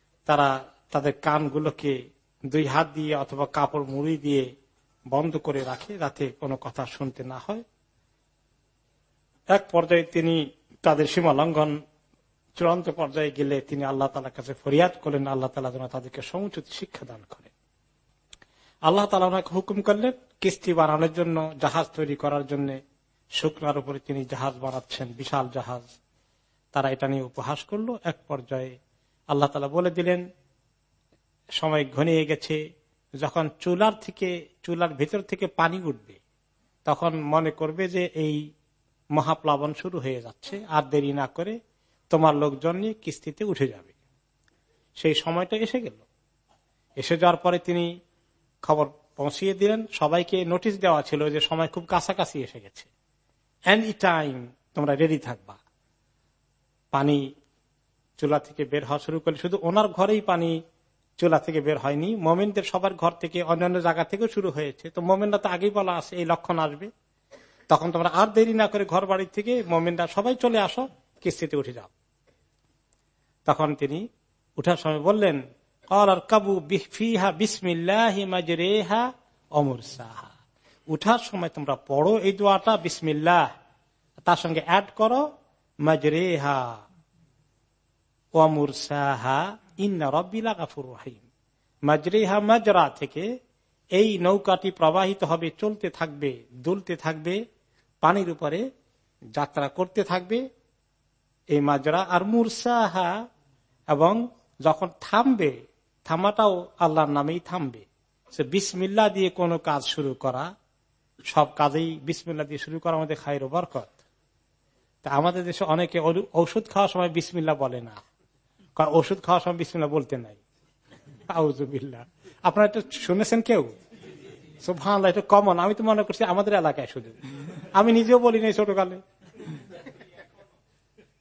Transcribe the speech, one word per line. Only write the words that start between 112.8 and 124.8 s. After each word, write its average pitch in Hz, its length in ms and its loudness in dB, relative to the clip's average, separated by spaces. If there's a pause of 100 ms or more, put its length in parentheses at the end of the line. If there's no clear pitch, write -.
আমাদের 156 220 -4
খায়ের 143 260 -6
ও 135 40 -8
বরকত। 127 400 -6 (1160)
তা 143 60 -8
আমাদের 175 340 2
দেশে 175 200 -6
অনেকে 170 360 0
ঔ-, 165 340 0
ঔষধ 170 360 0
খাওয়ার 196 200 2
সময় 180 200 0
বিসমিল্লাহ 160 460 -2
বলে 127 260 -4
না, 113 140 -18 (800)
কয়, 156 160 2
"ওষুধ 165 320 2
খাওয়ার 175 180 4
সময় 175 160 -2
বিসমিল্লাহ 156 380 -2
বলতে 135 220 -2
নাই।" 110 180 -14 (920)
আউযুবিল্লাহ। 139 800 -2 (380)
আপনারা 208 260 6
এটা 214 120 -4 (100)
শুনেছেন 214 500 0
কেউ? 185 320 2 (880)
সুবহানাল্লাহ, 185 480 2